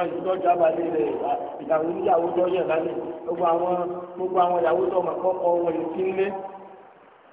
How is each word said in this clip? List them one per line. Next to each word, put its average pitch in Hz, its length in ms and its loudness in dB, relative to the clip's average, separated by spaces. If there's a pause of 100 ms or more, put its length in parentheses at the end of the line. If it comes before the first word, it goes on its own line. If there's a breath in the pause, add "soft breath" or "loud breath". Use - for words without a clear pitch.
ìtọ́jú 185 420 -2
abalẹ̀ 175 400 4
rẹ̀, 117 220 0 (480)
ìyàwó 156 260 0
oníyàwó 175 460 2
tó 175 160 2
yẹ̀ 175 180 2
lálẹ́, 160 320 0 (240)
gbogbo 175 260 -4
àwọn, 175 300 2 (340)
gbogbo 185 300 -4
àwọn 175 180 4
ìyàwó 170 260 2
tó 180 140 0
ọmọ 165 160 0
kọ́kọ́ 180 380 0
wọn 170 220 2
yìí 165 140 -2
ti 165 140 -4
ń 185 140 0
lé. 196 120 2 (1040)